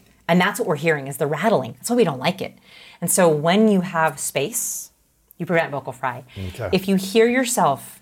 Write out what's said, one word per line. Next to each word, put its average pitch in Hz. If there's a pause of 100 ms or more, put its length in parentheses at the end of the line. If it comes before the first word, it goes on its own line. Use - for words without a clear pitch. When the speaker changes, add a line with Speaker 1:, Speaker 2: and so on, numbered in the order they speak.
(280)
Speaker 1:
And 175
that's 196
what 208
we're 160
hearing, 143
is 143
the 156
rattling. 156
That's -
why 240
we 247
don't 139
like 165
it. - (460)
And 175
so 180
when 170
you 196
have 160
space, - (480)
you 170
prevent 165
vocal 135
fry. 123 (260)
Speaker 2:
Okay. 101
Speaker 1:
If 190
you 196
hear 220
yourself 214